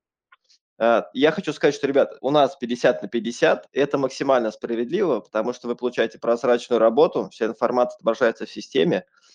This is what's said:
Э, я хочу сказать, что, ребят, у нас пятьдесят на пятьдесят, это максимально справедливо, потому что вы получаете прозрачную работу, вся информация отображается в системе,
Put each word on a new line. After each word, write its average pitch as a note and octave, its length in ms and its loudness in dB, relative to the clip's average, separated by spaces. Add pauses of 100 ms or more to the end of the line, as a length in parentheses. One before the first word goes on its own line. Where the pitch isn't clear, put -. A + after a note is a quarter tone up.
(800)
Э, A2+ 220 4 (120)
я C#3+ 160 4
хочу D#3+ 220 -4
сказать, D3 220 0
что, - 120 -6
ребят, C3+ 340 2
у C3 100 -4
нас C#3+ 260 2
пятьдесят B2 460 0
на G#2 60 -8
пятьдесят, A#2+ 640 -2
это C#3+ 260 0
максимально C3 520 0
справедливо, A#2+ 720 -4
потому A2 320 -4
что A#2+ 160 -12
вы A#2+ 80 -4
получаете A#2+ 420 -4
прозрачную A#2+ 600 0
работу, A#2 500 2
вся - 160 -4
информация B2 500 -2
отображается A2+ 500 -2
в - 40 -14
системе, C3+ 540 -2 (300)